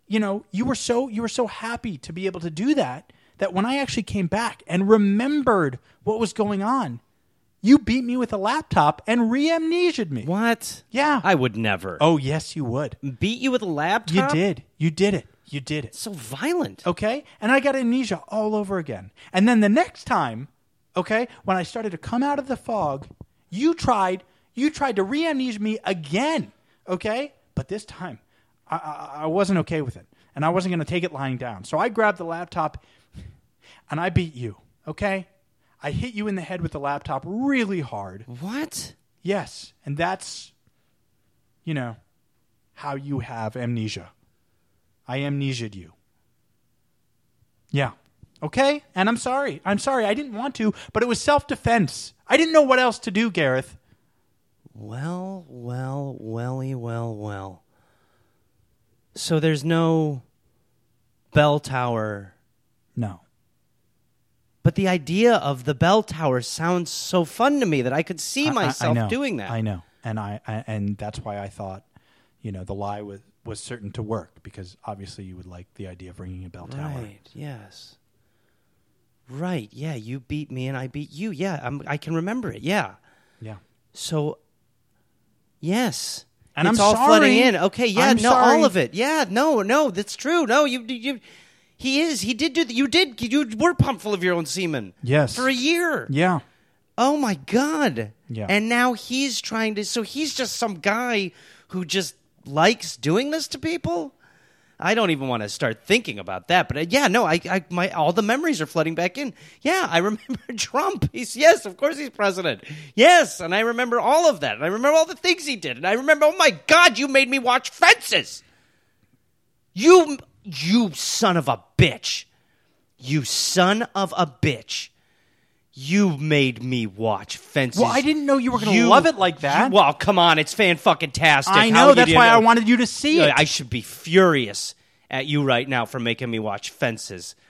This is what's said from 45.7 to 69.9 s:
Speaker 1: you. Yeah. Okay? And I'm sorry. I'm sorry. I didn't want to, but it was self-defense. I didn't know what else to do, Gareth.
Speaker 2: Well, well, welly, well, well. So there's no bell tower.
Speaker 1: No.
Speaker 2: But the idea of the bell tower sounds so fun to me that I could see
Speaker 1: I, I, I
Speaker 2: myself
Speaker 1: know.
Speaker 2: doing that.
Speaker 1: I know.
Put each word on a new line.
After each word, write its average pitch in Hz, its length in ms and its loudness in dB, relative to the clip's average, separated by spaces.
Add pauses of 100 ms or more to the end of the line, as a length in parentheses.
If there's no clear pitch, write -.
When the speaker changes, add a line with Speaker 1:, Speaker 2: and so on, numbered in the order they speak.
Speaker 1:
you. 87 200 -18 (1800)
Yeah. 139 200 -2 (500)
Okay? 277 420 0 (120)
And 190 140 0
I'm 233 80 -2
sorry. 254 480 -4
I'm 202 140 0
sorry. 262 260 0
I 202 80 0
didn't 269 200 -6
want 254 220 -8
to, 214 180 0 (200)
but 214 100 2
it 247 40 0
was 233 140 0
self-defense. 233 920 0 (140)
I 247 100 4
didn't 320 160 2
know 311 100 8
what 262 160 4
else 247 200 2
to 226 120 -6
do, 214 200 2
Gareth. 131 460 0 (960)
Speaker 2:
Well, 165 720 -10
well, 131 720 -8
welly, 127 560 -6
well, 117 400 -6
well. 98 480 -12 (1500)
So - 240 -2
there's 151 260 0
no 160 560 0 (1120)
bell 147 260 4
tower. 110 720 -4 (640)
Speaker 1:
No. 104 260 -8 (1400)
Speaker 2:
But - 140 0
the 196 120 0
idea 185 480 2
of 139 280 -2
the 143 100 -2
bell 190 300 4
tower 147 380 -2
sounds 170 500 -2
so - 340 -2
fun 277 360 0
to 240 40 2
me 151 180 0
that 127 100 0
I 160 100 0
could 170 160 -8
see 285 280 -4
Speaker 1:
I, - 20 0
I, - 20 -2
I - 20 -2
Speaker 2:
myself 131 420 0
Speaker 1:
know. 110 140 0
Speaker 2:
doing 247 280 -4
that. 98 120 -8
Speaker 1:
I 117 120 -4
know. 101 200 -4 (220)